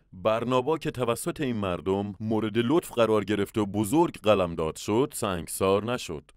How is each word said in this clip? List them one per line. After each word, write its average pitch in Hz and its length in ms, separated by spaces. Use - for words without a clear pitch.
برنابا 120 640
که 156 140
توسط 123 500
این 127 140
مردم 98 640
مورد 110 380
لطف 123 340
قرار 110 320
گرفت 101 340
و 104 80
بزرگ 107 560
قلمداد 85 540
شد، 120 380
سنگسار 98 720
نشد. 110 540